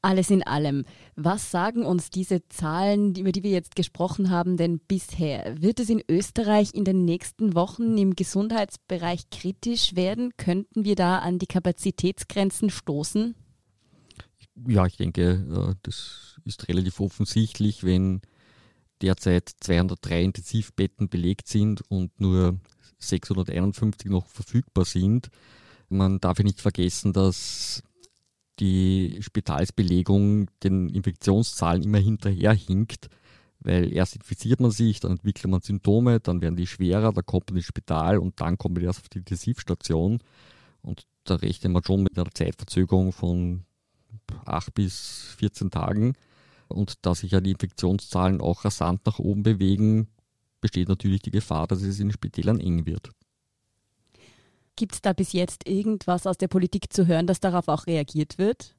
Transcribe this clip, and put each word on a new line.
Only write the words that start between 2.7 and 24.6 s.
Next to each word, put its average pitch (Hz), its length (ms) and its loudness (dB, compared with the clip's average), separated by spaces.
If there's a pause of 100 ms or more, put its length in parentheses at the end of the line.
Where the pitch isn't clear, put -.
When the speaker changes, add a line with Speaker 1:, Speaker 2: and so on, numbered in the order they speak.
Speaker 1:
über 190 180 0
die 185 100 -2
wir 202 80 0
jetzt 180 260 -2
gesprochen 185 540 -2
haben, 180 260 2
denn 170 220 0
bisher? 156 840 -4
Wird 214 180 2
es 226 120 -2
in 220 180 2
Österreich 208 640 2
in 202 140 -2
den 185 180 4
nächsten 175 500 0
Wochen 214 440 0
im 190 180 2
Gesundheitsbereich 190 1120 -4
kritisch - 680 -4
werden? 214 440 0
Könnten 196 480 -2
wir 202 100 2
da 180 220 2
an 180 200 -2
die 180 80 -4
Kapazitätsgrenzen 190 1200 -2
stoßen? 208 640 -4 (1300)
Speaker 2:
Ja, 101 200 4
ich 87 100 -4
denke, 92 760 0
äh, - 100 -2
das - 640 -14
ist - 220 -12
relativ 92 320 0
offensichtlich, 104 840 -2
wenn 92 380 2 (800)
derzeit 92 480 2 (100)
zweihundertdrei 87 640 0
Intensivbetten 95 880 -2
belegt 90 360 -2
sind 104 440 -2
und 92 280 -4
nur 92 400 4 (400)
sechshunderteinundfünfzig 98 1120 -2
noch 90 180 0
verfügbar - 580 -2